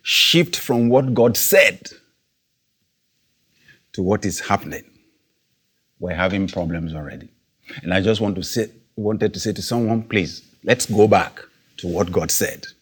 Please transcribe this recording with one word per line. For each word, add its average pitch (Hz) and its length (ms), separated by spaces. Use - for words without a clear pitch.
Shift - 540
from 120 320
what 131 260
God 117 220
said - 540
to 98 100
what 101 220
is 92 160
happening. - 460
We're 90 160
having 92 320
problems 82 480
already. - 320
And 87 100
I 95 60
just 107 220
want 101 160
to 90 60
say, - 260
wanted 107 380
to 92 80
say 107 100
to 98 100
someone, 113 420
"Please, 92 380
let's - 220
go 104 200
back 101 360
to 87 120
what 85 200
God 90 220
said." - 340